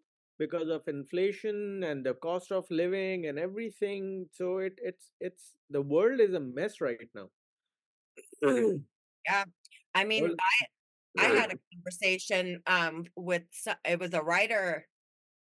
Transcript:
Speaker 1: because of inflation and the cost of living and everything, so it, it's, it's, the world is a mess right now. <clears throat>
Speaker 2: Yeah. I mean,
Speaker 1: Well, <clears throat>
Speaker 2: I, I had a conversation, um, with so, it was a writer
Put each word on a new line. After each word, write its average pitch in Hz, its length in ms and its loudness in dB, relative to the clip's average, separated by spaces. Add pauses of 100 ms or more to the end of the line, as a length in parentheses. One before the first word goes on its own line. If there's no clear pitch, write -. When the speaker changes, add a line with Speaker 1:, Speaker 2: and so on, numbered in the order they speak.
(380)
Speaker 1:
because 156 300 -2
of 160 220 -2
inflation 196 960 -2
and 143 200 -2
the 127 100 2
cost 175 360 -4
of 190 180 0
living 180 580 0
and 143 120 -4
everything, 196 960 -4
so 185 240 -4
it, 190 160 -4 (100)
it's, - 280 -10 (100)
it's, - 320 -12 (160)
the 143 120 0
world 185 380 4
is 202 140 6
a 160 80 -2
mess 139 400 -6
right 117 340 -4
now. 98 140 -12 (1120)
<clears throat> 226 400 4 (460)
Speaker 2:
Yeah. 196 160 2 (500)
I 190 120 2
mean, 220 180 2
Speaker 1:
Well, 170 120 0
<clears throat> - 840 -2
Speaker 2:
I, 202 60 6
I 226 100 6
had 214 180 4
a - 60 -10 (160)
conversation, 185 880 -2
um, 170 380 2 (120)
with 175 360 -2
so, - 220 -6 (120)
it 170 140 2
was 180 140 -4
a 165 100 2
writer 185 640 0 (580)